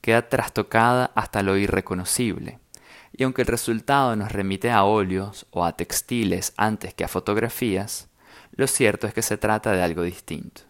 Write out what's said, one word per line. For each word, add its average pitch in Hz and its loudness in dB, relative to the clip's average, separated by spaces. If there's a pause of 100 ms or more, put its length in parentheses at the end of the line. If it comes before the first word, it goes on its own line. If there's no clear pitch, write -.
queda 117 2
trastocada 123 2
hasta 107 -2
lo 95 2
irreconocible, 98 -2 (540)
y - -2
aunque 127 0
el 110 2
resultado 120 2
nos 107 -2
remite 98 -2
a 104 6
óleos 98 0
o 87 -2
a 85 -2
textiles 92 -2
antes 104 -2
que - -4
a - -6
fotografías, 104 -2 (440)
lo 131 0
cierto 110 0
es 101 -6
que 113 -2
se 107 -2
trata 107 0
de 90 2
algo 85 0
distinto. - -8